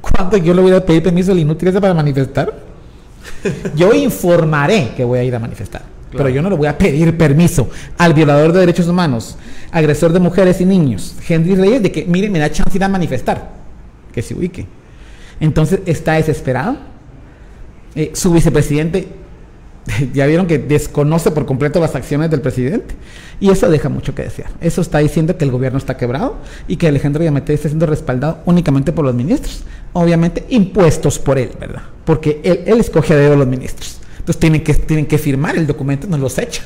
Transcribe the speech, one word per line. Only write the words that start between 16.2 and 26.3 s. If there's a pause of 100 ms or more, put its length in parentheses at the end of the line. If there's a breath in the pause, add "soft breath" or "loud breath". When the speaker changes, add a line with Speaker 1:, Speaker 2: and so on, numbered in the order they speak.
Speaker 1:
Eh,
su
vicepresidente, (500)
<laughs>
ya
vieron
que
desconoce
por
completo
las
acciones
del
presidente, (460 loud breath)
y
eso
deja
mucho
que
desear. (120)
Eso
está
diciendo
que
el
gobierno
está
quebrado (300 loud breath)